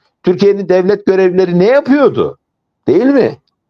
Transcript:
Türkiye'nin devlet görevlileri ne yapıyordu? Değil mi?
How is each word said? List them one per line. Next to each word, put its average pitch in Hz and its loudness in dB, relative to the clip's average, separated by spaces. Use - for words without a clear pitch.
Türkiye'nin 196 0
devlet 185 0
görevlileri 185 0
ne 180 2
yapıyordu? 247 0
Değil 175 0
mi? 254 0